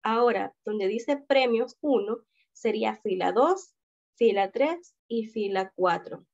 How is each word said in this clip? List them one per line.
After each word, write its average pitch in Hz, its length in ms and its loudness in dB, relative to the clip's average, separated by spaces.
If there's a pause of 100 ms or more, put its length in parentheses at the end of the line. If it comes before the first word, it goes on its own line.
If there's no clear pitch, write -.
Ahora, 226 520 0 (100)
donde 214 240 -2
dice 233 280 -2
premios 254 640 0
uno, 226 380 0 (340)
sería 214 440 -4
fila 185 360 -2
dos, 320 400 0 (440)
fila 196 340 2
tres 330 440 -2 (140)
y 226 180 -4
fila 196 500 -4
cuatro. 170 580 -2